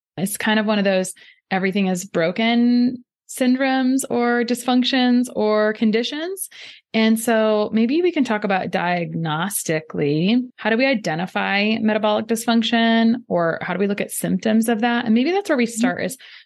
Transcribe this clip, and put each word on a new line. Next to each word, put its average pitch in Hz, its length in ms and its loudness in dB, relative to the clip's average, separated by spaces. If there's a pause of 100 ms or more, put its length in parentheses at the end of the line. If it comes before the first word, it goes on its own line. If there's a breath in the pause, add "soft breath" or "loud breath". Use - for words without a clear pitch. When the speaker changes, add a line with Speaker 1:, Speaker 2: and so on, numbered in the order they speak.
(160)
Speaker 1:
It's 190 200 -4
kind 220 240 0
of 208 60 -2
one 214 120 0
of 196 60 0
those 190 280 0 (380 loud breath)
everything 190 380 0
is 185 160 -2
broken 233 1000 0 (240)
syndromes 262 800 0
or 240 360 0
dysfunctions 247 880 2
or 214 400 2
conditions. 247 760 -2 (460 loud breath)
And 220 260 2
so 220 520 2
maybe 240 280 2
we 359 120 2
can 311 120 0
talk 214 200 -2
about 190 260 0
diagnostically, 165 1700 -2 (160)
how - 140 -4
do 226 80 0
we 262 80 2
identify 202 920 -2
metabolic 214 460 0
dysfunction 226 880 2 (120)
or 170 320 0
how 180 140 -6
do 180 60 -4
we 202 60 2
look 196 140 -4
at - 100 -4
symptoms 220 580 0
of 226 120 0
that? 240 240 0
And 220 100 2
maybe 254 160 2
that's 392 200 -2
where 294 80 2
we 240 80 2
Speaker 2:
Mm-hmm. 226 120 -8
Speaker 1:
start 226 260 -2
is, 180 120 -6 (300 loud breath)